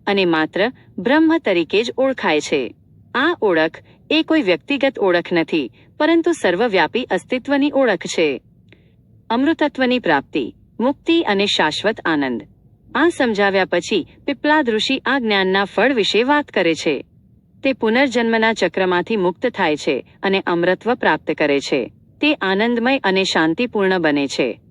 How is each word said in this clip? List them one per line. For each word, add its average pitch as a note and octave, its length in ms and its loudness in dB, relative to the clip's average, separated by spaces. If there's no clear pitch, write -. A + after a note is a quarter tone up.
અને G3 180 2
માત્ર E3+ 460 0
બ્રહ્મ D#4 400 4
તરીકે F#3+ 460 0
જ A#3+ 140 -6
ઓળખાય A3 420 0
છે. C3+ 360 -4
આ D#4 260 0
ઓળખ D#3+ 360 0
એ D#4 140 2
કોઈ D#4+ 180 2
વ્યક્તિગત A#3+ 580 -2
ઓળખ F3 340 0
નથી, D#3+ 380 -2
પરંતુ E4 320 2
સર્વવ્યાપી G3 720 0
અસ્તિત્વની C4 680 -2
ઓળખ A#3+ 340 0
છે. D#3 360 -2
અમૃતત્વની C4 680 0
પ્રાપ્તિ, - 560 -2
મુક્તિ D4+ 420 0
અને G3+ 240 0
શાશ્વત G3 500 -2
આનંદ. C#3 360 -2
આ D#4+ 140 2
સમજાવ્યા G3 560 0
પછી F3 420 -2
પિપ્લાદ D4 440 0
ઋષિ A3 360 -2
આ C4+ 140 0
જ્ઞાનના G3 460 0
ફળ A3+ 280 0
વિશે G#3 300 0
વાત D4 220 2
કરે E3 300 0
છે. D3 300 -4
તે C4+ 100 2
પુનર્જન્મના A3+ 800 0
ચક્રમાંથી F#3 600 -2
મુક્ત F#3 320 -2
થાય E3+ 280 -2
છે C#3+ 300 -4
અને F#3+ 220 0
અમરત્વ F3+ 500 0
પ્રાપ્ત E3 360 0
કરે C#3+ 280 0
છે. - 320 -4
તે D4+ 120 2
આનંદમય A#3 640 0
અને F#3+ 260 0
શાંતિપૂર્ણ F#3 760 0
બને D3 300 0
છે. B2+ 320 -4